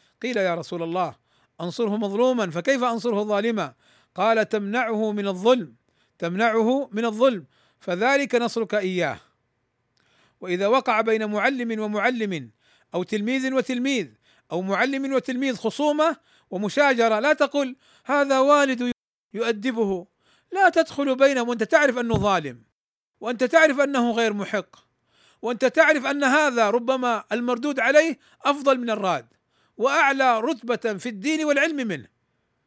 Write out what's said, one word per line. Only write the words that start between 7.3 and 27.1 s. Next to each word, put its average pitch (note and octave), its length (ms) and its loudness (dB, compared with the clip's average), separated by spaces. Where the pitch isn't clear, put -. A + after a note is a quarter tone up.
فذلك B3 560 0
نصرك A3+ 400 -2
إياه.'" F3+ 440 -2
وإذا F#3 260 -2
وقع A#3 340 2
بين A3 240 0
معلم A3 560 -2
ومعلم، G#3 720 -2
أو F3+ 100 -4
تلميذ B3+ 500 -2
وتلميذ، B3+ 540 -2
أو E3+ 100 -4
معلم C4+ 520 -2
وتلميذ B3+ 420 -2
خصومة D4 640 0
ومشاجرة، A3+ 680 2
لا C#4+ 140 2
تقل: C#4+ 420 -2
"هذا C#4 340 2
والد C4+ 520 2
يؤدبه"، A3 720 -2
لا F#4+ 180 4
تدخل C#4+ 460 0
بينهم C4 340 2
وأنت A#3 140 -4
تعرف C#4 340 2
أنه A#3 180 -2
ظالم، E3+ 480 -2
وأنت B3 240 -4
تعرف D4+ 360 4
أنه C4+ 320 2
غير A3+ 220 0
محق، G3+ 420 -6
وأنت A#3 240 -2
تعرف D4 400 4
أن C#4+ 180 -2
هذا B3+ 460 2
ربما A#3+ 640 0